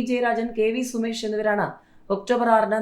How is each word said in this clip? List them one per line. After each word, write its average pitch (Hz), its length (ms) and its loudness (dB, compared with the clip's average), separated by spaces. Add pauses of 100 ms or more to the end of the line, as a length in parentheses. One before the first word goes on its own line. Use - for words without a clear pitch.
ജയരാജൻ, 240 380 0 (120)
കെ 220 160 2
വി 254 160 -2
സുമേഷ് 226 360 -4
എന്നിവരാണ് 214 400 0 (480)
ഒക്ടോബർ 233 400 0
ആറിന് 214 280 4